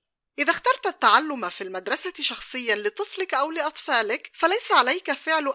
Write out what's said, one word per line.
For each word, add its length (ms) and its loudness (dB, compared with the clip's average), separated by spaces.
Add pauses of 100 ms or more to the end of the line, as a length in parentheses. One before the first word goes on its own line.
(400)
إذا 120 2
اخترت 360 0
التعلم 600 2
في 140 -12
المدرسة 560 -6
شخصيًا 560 -2
لطفلك 580 -4
أو 180 0
لأطفالك، 840 -2
فليس 380 0
عليك 420 4
فعل 420 -2